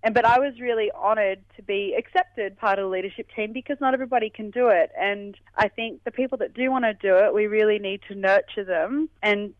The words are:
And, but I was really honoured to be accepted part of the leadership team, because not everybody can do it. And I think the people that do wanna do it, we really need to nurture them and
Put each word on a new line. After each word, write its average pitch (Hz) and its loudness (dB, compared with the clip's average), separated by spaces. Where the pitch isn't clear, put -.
And, 226 0
but 233 4
I 240 6
was 262 0
really 226 -2
honoured 202 0
to 214 -20
be 202 -4
accepted 220 -4
part 196 2
of 196 -2
the 190 -4
leadership 185 -6
team, 214 -6
because 262 -6
not 262 2
everybody 247 -2
can 214 -12
do 247 2
it. 175 4
And 202 -4
I 208 0
think 226 -10
the 233 -8
people 254 -4
that 208 -6
do 254 -2
wanna 247 0
do 196 2
it, 202 4
we 214 2
really 214 2
need 196 -8
to 196 -12
nurture 196 0
them 190 -2
and 208 -2